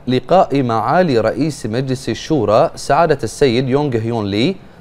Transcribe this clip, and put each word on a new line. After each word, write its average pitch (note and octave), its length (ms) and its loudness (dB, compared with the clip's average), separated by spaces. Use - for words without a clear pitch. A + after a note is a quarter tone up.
لقاء C#3+ 560 2
معالي B2 560 0
رئيس B2+ 460 -2
مجلس B2+ 440 -4
الشورى A#2 680 2
سعادة D#3 480 2
السيد B2+ 460 0
يونغ C3+ 280 0
هيون A2+ 280 -4
لي A2+ 300 0